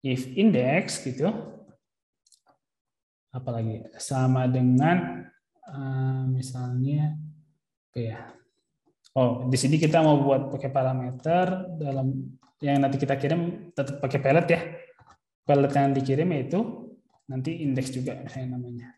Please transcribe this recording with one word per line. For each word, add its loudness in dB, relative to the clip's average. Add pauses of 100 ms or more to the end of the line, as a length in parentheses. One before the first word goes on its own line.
(120)
If -2
index 2
gitu, -2 (2000)
apalagi -6
sama 0
dengan, 2 (480)
eh, -2
misalnya, -2 (760)
oke -8
ya. -8 (960)
Oh, 2
di 2
sini 4
kita 4
mau 6
buat 2
pakai -6
parameter -2
dalam -4 (240)
yang 2
nanti 2
kita 0
kirim -2
tetap -4
pakai -2
palette 4
ya. 0 (800)
Palette 4
yang 4
dikirim 0
yaitu -2 (640)
nanti -6
indeks -2
juga -6
misalnya -10
namanya. -12 (100)